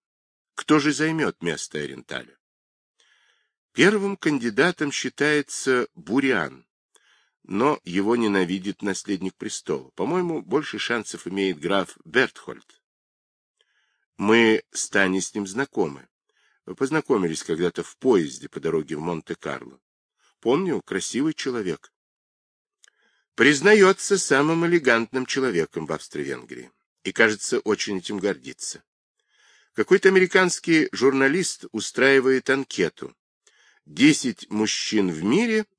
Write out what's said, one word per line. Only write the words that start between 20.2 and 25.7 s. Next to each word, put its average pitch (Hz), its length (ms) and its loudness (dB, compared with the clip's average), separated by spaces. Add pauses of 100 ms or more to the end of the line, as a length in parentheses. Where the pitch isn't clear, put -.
Помню, 143 420 0
красивый 127 520 -4
человек. 107 580 -6 (1400)
Признается 185 840 6
самым 160 480 2
элегантным 127 600 2
человеком 85 600 -2